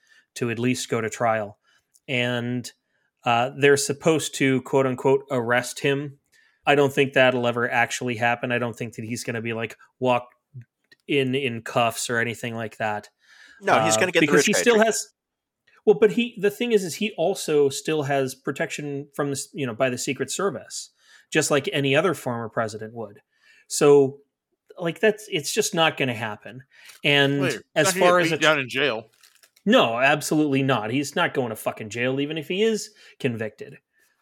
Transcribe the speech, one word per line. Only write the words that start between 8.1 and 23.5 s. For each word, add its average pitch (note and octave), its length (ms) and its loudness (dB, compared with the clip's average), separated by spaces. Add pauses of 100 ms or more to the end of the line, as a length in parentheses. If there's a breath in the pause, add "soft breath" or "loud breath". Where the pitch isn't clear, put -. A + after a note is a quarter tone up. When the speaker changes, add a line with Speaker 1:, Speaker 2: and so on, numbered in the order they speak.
Speaker 1:
happen. A#2+ 360 -2
I A#2+ 60 0
don't A#2 180 -4
think A#2 200 -10
that A#2 100 -10
he's A#2 180 -8
gonna A#2 200 -6
be, A#2 100 -6
like, A2+ 240 -8 (220 soft breath)
walked B2 340 -2 (720)
in, C3+ 280 0
in A#2+ 260 -4
cuffs - 480 -2
or A#2 80 -2
anything A#2 380 -4
like A2+ 220 -10
that. G#2 320 -6 (520 soft breath)
Speaker 2:
No, D3+ 220 2
he's A2 120 4
Speaker 1:
Uh, - 40 2
Speaker 2:
gonna F#3 120 2
get E3+ 100 2
the D#3 40 4
Speaker 1:
because C#3+ 120 4
Speaker 2:
rich - 100 4
Speaker 1:
he G#3 60 2
Speaker 2:
guy F#3+ 80 4
Speaker 1:
still A#3 120 4
Speaker 2:
treatment. A3 140 6
Speaker 1:
has, - 200 -4 (800 soft breath)
well, G#3 140 6
but G#3 140 6
he, A#3 280 -2
the G3 80 2
thing A#3+ 220 -4
is, G3+ 120 2
is D#3+ 120 -8
he G#3 200 -4
also D#3+ 540 0
still D#3 320 -4
has C3+ 320 -2
protection C#3+ 800 -8
from D3 140 -4
the C#3 60 -4
s-, - 200 -10
you C#3+ 140 -6
know, A2 80 -8
by C3 160 0
the B2 80 -6
Secret C3+ 320 -6
Service, - 580 -8 (420 soft breath)
just D#3 200 0
like C#3 200 0
any C#3 240 0
other E3 200 2
former A#2 340 -8
president A2 460 -6
would. G#2+ 260 -14 (460 soft breath)